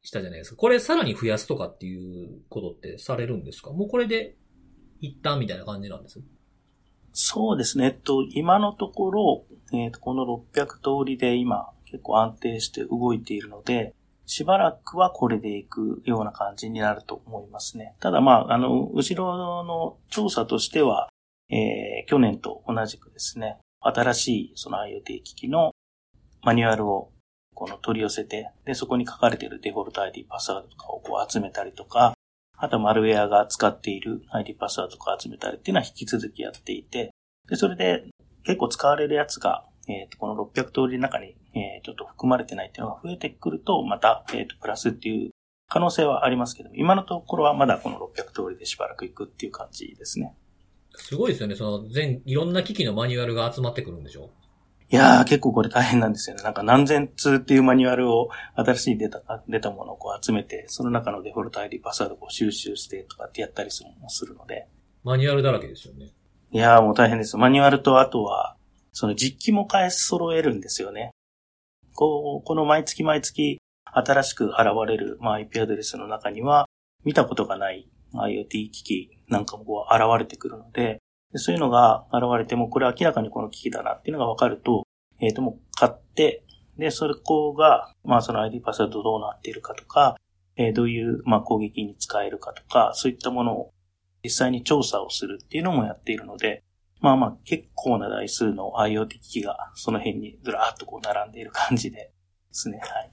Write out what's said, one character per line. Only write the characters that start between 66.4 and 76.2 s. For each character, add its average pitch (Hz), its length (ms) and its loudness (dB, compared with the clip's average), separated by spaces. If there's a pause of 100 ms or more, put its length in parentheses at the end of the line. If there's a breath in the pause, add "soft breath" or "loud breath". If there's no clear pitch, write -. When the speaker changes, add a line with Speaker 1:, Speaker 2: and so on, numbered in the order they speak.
Speaker 2:
い 110 80 -2
や 117 220 10
ー、 - 20 6
も 107 100 4
う - 20 2
大 117 140 8
変 113 100 2
で 107 60 -2
す。 - 120 -6
マ 123 120 6
ニ 139 120 6
ュ 139 40 6
ア 139 60 10
ル 139 120 2
と、 131 180 8
あ 135 60 6
と 117 180 -2
は、 98 320 -4 (360)
そ - 140 -4
の 104 80 0
実 131 240 -2
機 - 140 2
も 202 140 4
買 185 220 2
い - 40 -2
揃 170 420 -2
え 160 80 2
る 131 120 2
ん 101 60 -6
で - 80 -14
す - 140 -6
よ 101 80 -8
ね。 110 220 -10 (840)
こ 147 480 0
う、 - 20 -20
こ 160 120 -2
の 156 80 2
毎 156 200 4
月 - 200 -4
毎 151 160 2
月 147 380 -2 (260)
新 135 400 2
し - 100 -6
く 110 120 0
現 101 120 0 (300)
れ 110 80 0
る、 101 240 -6
ま 117 100 -2
あ、 107 40 0
ア 107 60 -4
イ 107 60 -10
ピ 113 140 -4
ー - 20 4
ア 110 40 2
ド 107 100 -2
レ 107 80 -8
ス - 120 -8
の 104 120 -12
中 107 220 -6